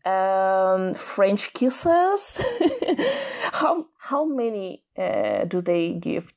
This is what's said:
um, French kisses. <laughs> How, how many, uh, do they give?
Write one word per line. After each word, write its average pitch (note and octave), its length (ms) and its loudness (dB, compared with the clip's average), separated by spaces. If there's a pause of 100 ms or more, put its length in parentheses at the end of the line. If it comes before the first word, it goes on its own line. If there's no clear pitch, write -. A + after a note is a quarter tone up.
um, F#3+ 880 2
French - 600 0
kisses. F4 880 2 (600)
<laughs> C5+ 520 -2
How, - 360 0 (100)
how C#4+ 280 -2
many, A3+ 580 -4 (140)
uh, G#2 480 0
do F3+ 160 -2
they F3 320 0
give? E3+ 440 -6